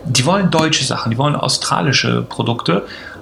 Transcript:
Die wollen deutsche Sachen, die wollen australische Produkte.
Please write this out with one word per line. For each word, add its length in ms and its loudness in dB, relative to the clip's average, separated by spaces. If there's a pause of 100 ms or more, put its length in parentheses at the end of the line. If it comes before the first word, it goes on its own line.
Die 220 0
wollen 240 4
deutsche 340 2
Sachen, 260 -2
die 60 0
wollen 180 2
australische 880 0
Produkte. 640 -2 (360)